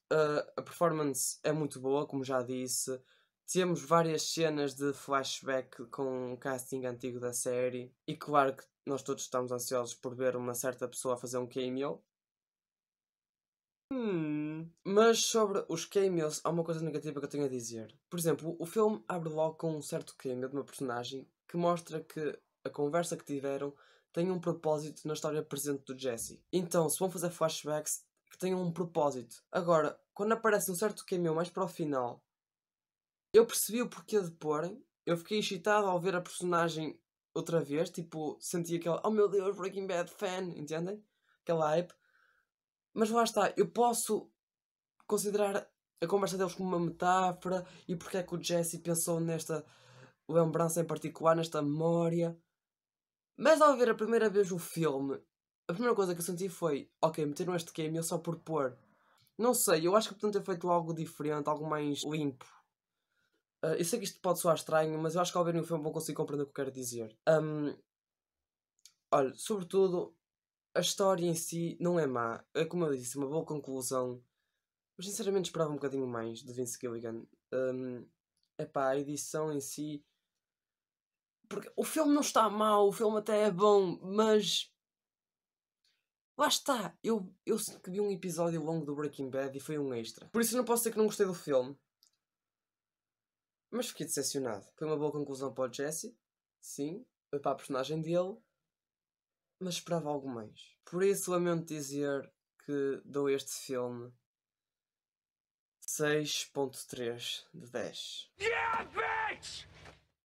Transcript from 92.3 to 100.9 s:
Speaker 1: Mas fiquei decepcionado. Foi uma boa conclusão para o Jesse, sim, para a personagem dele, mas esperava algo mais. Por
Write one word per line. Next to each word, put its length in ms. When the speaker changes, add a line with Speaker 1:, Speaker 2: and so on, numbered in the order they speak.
Speaker 1:
Mas 200
fiquei 160
decepcionado. 600
Foi 120
uma 100
boa 140
conclusão 420
para 160
o 40
Jesse, 440
sim, 460
para 220
a 40
personagem 460
dele, 360
mas 160
esperava 340
algo 200
mais. 560
Por 180